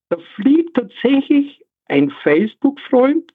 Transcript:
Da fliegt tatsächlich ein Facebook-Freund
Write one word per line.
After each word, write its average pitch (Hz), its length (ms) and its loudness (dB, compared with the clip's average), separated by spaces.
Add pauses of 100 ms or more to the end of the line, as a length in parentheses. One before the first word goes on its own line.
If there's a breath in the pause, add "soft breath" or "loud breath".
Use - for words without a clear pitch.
(100)
Da 170 80 -4 (160)
fliegt 294 400 0
tatsächlich 269 880 -2 (240)
ein 143 240 0 (120)
Facebook-Freund 254 1120 0